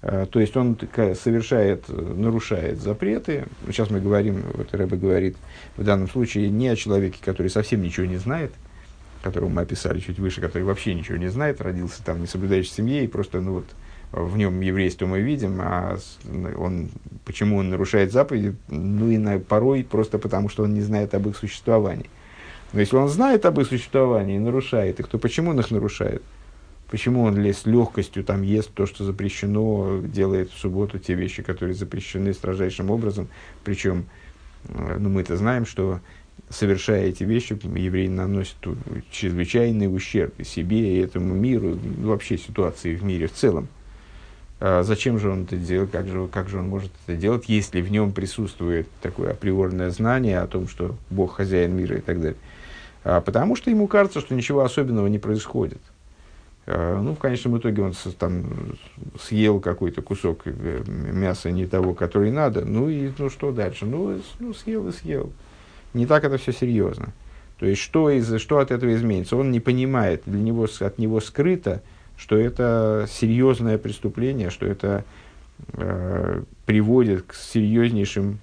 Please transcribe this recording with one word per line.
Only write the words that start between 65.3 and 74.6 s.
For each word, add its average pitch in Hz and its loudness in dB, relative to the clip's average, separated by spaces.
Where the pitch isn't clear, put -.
Не 120 2
так 151 6
это 139 2
всё 127 -4
серьёзно. 117 0
То - -2
есть, 98 2
что 156 4
из-, 117 2
что 147 2
от 139 4
этого 123 2
изменится? 113 2
Он 135 2
не 120 4
понимает, 123 2
для 101 0
него 113 2
с-, - -6
от 101 -2
него 110 2
скрыто, 147 0
что - 0
это 113 4
серьёзное 113 4
преступление, 110 -2
что 98 -6